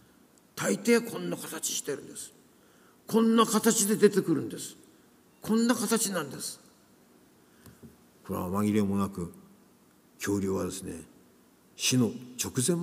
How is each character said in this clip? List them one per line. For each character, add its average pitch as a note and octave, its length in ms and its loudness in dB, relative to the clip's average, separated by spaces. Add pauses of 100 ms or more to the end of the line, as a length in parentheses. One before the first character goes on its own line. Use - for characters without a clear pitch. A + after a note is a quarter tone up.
(560)
大 G3 220 0
抵 A#3 240 4
こ F3+ 160 -10
ん F3 120 -6
な E3+ 80 -6
形 D#3 360 -8
し - 80 -4
て - 100 -8
る C3 120 -8
ん - 40 -18
で - 80 -18
す。 - 180 -16 (760)
こ A3+ 140 4
ん A3+ 140 4
な A3+ 100 6
形 G#3 420 2
で G#3+ 80 2
出 G3+ 140 6
て F#3 120 2
く E3+ 120 0
る C3+ 80 2
ん A2+ 80 -8
で - 100 -12
す。 - 180 -14 (640)
こ - 140 -2
ん A#3 120 4
な B3 80 4
形 G#3+ 360 0
な F3 100 -2
ん C#3+ 80 -8
で D3+ 100 -12
す。 - 200 -12 (1700)
こ F#2+ 80 -6
れ F#2+ 60 -4
は F2+ 100 -6
紛 G#2 240 2
れ G#2 80 4
も G2 160 0
な G2 120 0
く、 E2+ 220 -8 (840)
恐 G2+ 220 -2
竜 F#2+ 120 -2
は F#2+ 140 -2
で E2+ 60 -6
す - 100 -10
ね、 E2 220 -12 (720)
死 - 220 2
の A2+ 140 4 (300)
直 - 120 -6 (120)
前 F3 180 2